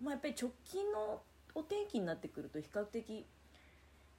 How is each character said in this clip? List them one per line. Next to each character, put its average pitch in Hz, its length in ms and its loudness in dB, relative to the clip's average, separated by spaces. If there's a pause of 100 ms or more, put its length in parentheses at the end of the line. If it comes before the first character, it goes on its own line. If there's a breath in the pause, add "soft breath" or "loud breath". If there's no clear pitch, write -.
ま 277 80 2
あ、 - 20 2
や 269 60 0
っ - 20 -2
ぱ 302 60 0
り 247 120 0
直 247 120 2 (120)
近 403 280 2
の 427 280 2 (360)
お 311 80 2
天 415 240 2
気 247 120 2
に 185 60 4
な 165 80 4
っ - 40 2
て - 100 -6
く 147 160 -6
る - 60 -8
と 156 120 -2
比 - 100 -10
較 208 140 2
的 220 400 -4 (920 loud breath)